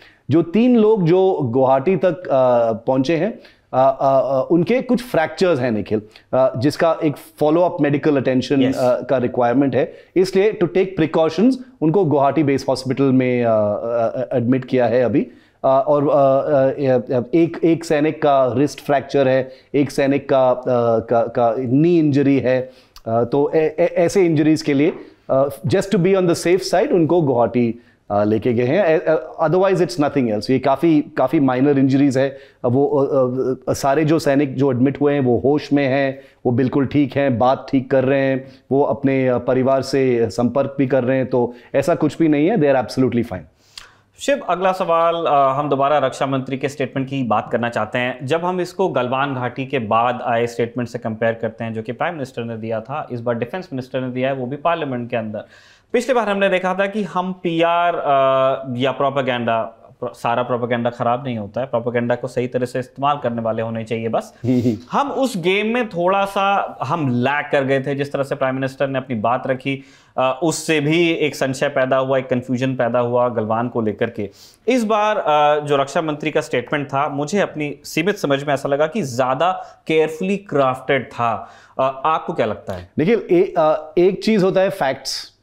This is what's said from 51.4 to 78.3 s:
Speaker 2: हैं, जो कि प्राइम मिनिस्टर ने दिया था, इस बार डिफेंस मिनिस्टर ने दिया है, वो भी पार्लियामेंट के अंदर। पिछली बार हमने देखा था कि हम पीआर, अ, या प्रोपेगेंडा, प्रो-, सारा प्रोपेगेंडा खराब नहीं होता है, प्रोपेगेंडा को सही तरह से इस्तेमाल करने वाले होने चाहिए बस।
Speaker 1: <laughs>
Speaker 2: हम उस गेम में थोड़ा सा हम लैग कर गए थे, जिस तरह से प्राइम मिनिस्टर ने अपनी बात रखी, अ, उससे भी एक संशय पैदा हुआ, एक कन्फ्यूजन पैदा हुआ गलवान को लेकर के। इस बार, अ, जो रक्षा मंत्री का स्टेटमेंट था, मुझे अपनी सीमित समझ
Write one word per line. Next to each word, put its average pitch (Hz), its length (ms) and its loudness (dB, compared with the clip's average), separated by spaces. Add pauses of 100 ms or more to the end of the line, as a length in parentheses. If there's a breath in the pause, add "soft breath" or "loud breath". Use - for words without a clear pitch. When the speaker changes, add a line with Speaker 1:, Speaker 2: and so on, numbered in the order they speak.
Speaker 2:
हैं, 113 100 -8
जो 110 80 -6
कि 110 100 -10
प्राइम 147 220 -6
मिनिस्टर 127 300 -10
ने 117 140 -10
दिया 110 240 -6
था, 139 300 -10
इस 120 100 -8
बार 120 140 -2
डिफेंस 180 380 -8
मिनिस्टर 127 280 -6
ने 127 80 -6
दिया 127 200 -2
है, 139 60 -4
वो 131 100 -6
भी 131 100 -8
पार्लियामेंट 147 540 -4
के 123 80 -4
अंदर। 110 260 -8 (500 soft breath)
पिछली 247 200 0
बार 220 160 0
हमने 196 200 0
देखा 185 240 0
था 196 140 -2
कि 202 160 -4
हम 185 300 -4
पीआर, 170 640 0
अ, 135 800 2
या 131 140 0
प्रोपेगेंडा, 123 880 -2 (200)
प्रो-, 120 160 -8
सारा 120 280 -2
प्रोपेगेंडा 120 460 -2
खराब 120 360 -2
नहीं 123 120 -6
होता 104 240 -8
है, 131 60 -6
प्रोपेगेंडा 120 480 -2
को 127 120 -6
सही 123 200 -4
तरह 123 180 -4
से 120 140 -6
इस्तेमाल 139 440 -4
करने 117 180 -4
वाले 113 200 -2
होने 113 220 -6
चाहिए 113 260 -6
बस। - 240 -4 (120)
Speaker 1:
<laughs> 120 460 0
Speaker 2:
हम 262 200 0
उस 240 260 -2
गेम 190 300 0
में 233 220 -2
थोड़ा 185 360 0
सा 196 580 -2
हम 147 260 -2
लैग 131 420 0
कर 143 120 2
गए 135 180 0
थे, 139 140 -4
जिस 139 160 -4
तरह 139 120 -2
से 135 120 -6
प्राइम 131 200 -2
मिनिस्टर 131 320 -4
ने 135 100 -6
अपनी 127 180 -6
बात 117 320 -2
रखी, 135 360 -4 (340 loud breath)
अ, 131 260 0
उससे 156 360 0
भी 165 320 2
एक 147 240 -2
संशय 135 320 -2
पैदा 135 300 0
हुआ, 131 200 2
एक 127 100 -2
कन्फ्यूजन 127 480 -2
पैदा 123 240 0
हुआ 123 300 2
गलवान 113 400 -2
को 120 120 -2
लेकर 110 280 -2
के। 104 200 -8 (380 loud breath)
इस 247 160 2
बार, 214 340 0
अ, 151 480 2
जो 143 120 2
रक्षा 139 240 -2
मंत्री 156 300 -4
का 156 100 0
स्टेटमेंट 139 460 -4
था, 139 220 -2
मुझे 147 300 -4
अपनी 151 440 -4
सीमित 190 340 -2
समझ 143 260 0